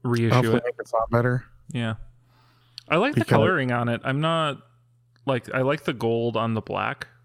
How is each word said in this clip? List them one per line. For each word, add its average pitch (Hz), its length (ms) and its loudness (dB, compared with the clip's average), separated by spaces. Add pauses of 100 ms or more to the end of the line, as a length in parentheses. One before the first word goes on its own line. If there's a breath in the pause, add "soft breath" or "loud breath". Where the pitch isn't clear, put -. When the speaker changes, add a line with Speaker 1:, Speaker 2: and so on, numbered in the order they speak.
Speaker 1:
reissue 117 300 2
Speaker 2:
Hopefully 120 240 4
Speaker 1:
it. - 80 0
Speaker 2:
make 123 140 -4
it 107 80 -10
sound 113 240 -2
better. 120 340 2 (260)
Speaker 1:
Yeah, 117 220 -4 (960 loud breath)
I 151 80 2
like 262 160 2
the - 80 2
Speaker 2:
Because - 140 -2
Speaker 1:
coloring 123 360 2
on 120 160 0
it. 117 160 -2
I'm 135 160 -2
not, 160 380 0 (720)
like, 131 260 -4
I 131 80 0
like 139 220 0
the 156 100 -2
gold 117 420 0
on 113 200 0
the 107 60 -2
black. 104 460 -6 (180)